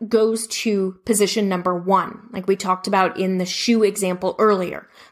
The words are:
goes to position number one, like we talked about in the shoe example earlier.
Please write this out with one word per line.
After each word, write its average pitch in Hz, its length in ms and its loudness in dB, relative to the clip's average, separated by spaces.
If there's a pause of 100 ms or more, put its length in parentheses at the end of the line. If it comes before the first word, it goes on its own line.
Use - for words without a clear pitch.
goes 220 400 2
to 196 580 -2
position 202 440 2
number 180 280 -2
one, 180 540 -2
like 190 160 -10
we 190 80 2
talked 190 320 -2
about 190 320 2
in 185 200 0
the 185 60 -2
shoe 226 380 0
example 190 560 0
earlier. 196 500 0 (240)